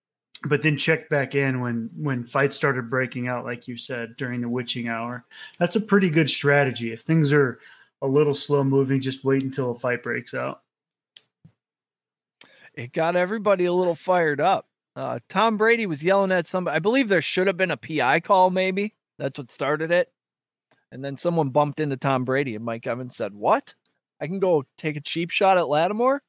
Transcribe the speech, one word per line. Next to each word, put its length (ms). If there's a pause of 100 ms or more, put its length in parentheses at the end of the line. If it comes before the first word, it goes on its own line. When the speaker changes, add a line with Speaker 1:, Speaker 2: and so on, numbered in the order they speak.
(440)
Speaker 1:
but 180
then 140
checked 340
back 240
in 260
when, 360
when 260
fights 320
started 340
breaking 380
out, 180
like 220
you 100
said, 400
during 240
the 80
witching 400
hour. 360 (340)
That's 160
a 60
pretty 280
good 220
strategy. 600
If 80
things 320
are 260 (420)
a 60
little 280
slow 280
moving, 380
just 240
wait 180
until 300
a 60
fight 260
breaks 300
out. 260 (2250)
Speaker 2:
It 180
got 220
everybody 520
a 60
little 220
fired 460
up. 260 (300)
Uh, 320
Tom 280
Brady 300
was 160
yelling 300
at 140
somebody. 280
I 60
believe 280
there 140
should 240
have 100
been 140
a 60
P 260
I 160
call, 320
maybe. 440 (240)
That's 200
what 140
started 400
it. 180 (800)
And 140
then 120
someone 340
bumped 280
into 180
Tom 280
Brady, 320
and 80
Mike 240
Evans 260
said, 180
"What? 420 (460)
I 60
can 140
go 240 (120)
take 200
a 40
cheap 300
shot 260
at 120
Lattimore?" 600